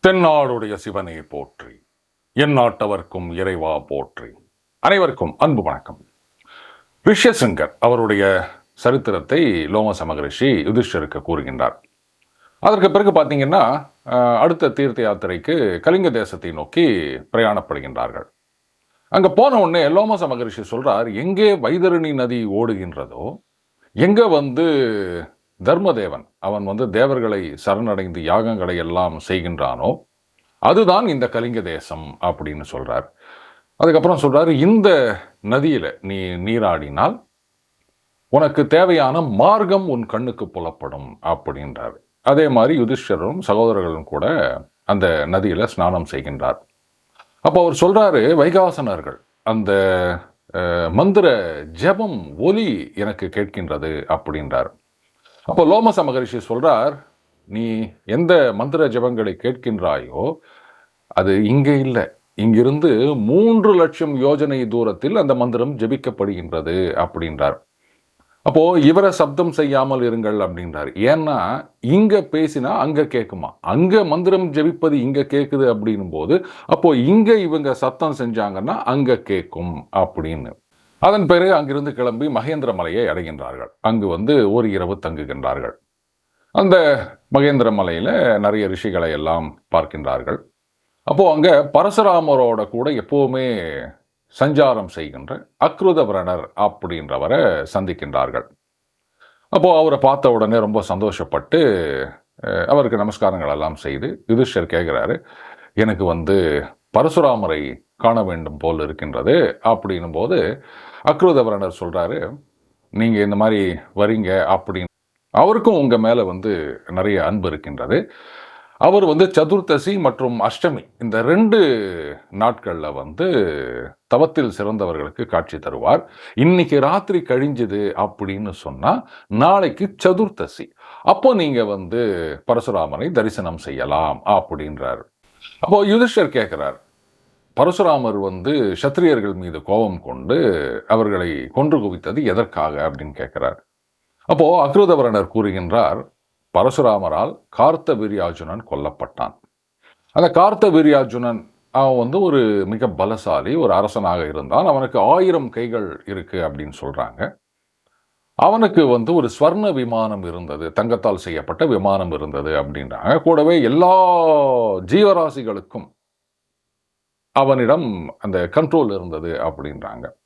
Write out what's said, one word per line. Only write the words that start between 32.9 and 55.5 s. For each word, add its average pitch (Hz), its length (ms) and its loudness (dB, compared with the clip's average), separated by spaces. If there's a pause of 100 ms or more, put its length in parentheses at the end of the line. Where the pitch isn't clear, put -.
அதுக்கப்புறம் 160 460 4
சொல்றாரு, 147 260 4
"இந்த 160 720 4 (240)
நதியில 117 580 0
நீ 98 160 -8
நீராடினால் 92 1120 -2 (1040)
உனக்கு 147 380 2
தேவையான 160 540 4
மார்க்கம் 185 680 2
உன் 120 180 -4
கண்ணுக்கு 117 380 -6
புலப்படும்" 71 800 -12
அப்படின்றாரு. 73 720 -8 (260)
அதே 143 280 4
மாதிரி 127 320 4
யுதிஷ்டரும் 113 600 -2
சகோதரர்களும் 101 640 0
கூட 78 540 -2 (260)
அந்த 90 420 0
நதியில 95 380 0
ஸ்நானம் 90 460 -2
செய்கின்றார். 69 480 -6 (840)
அப்போ 165 200 4
அவர் 170 200 2
சொல்றாரு, 185 440 4
"வைகாசனர்கள் 147 920 2 (260)
அந்த, 110 280 -2 (840)
அஹ், 87 400 -2
மந்திர 135 600 2 (280)
ஜெபம் 160 560 -2
ஒலி 151 560 -2
எனக்கு 101 420 -6
கேட்கின்றது" 80 720 -6
அப்படின்றார். 76 640 -4 (720)
அப்போ - 200 2